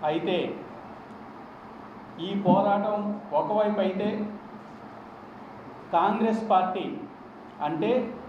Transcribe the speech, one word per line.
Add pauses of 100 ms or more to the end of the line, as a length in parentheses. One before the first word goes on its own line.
అయితే (1800)
ఈ
పోరాటం (360)
ఒకవైపు
అయితే, (1800)
కాంగ్రెస్
పార్టీ (760)
అంటే (380)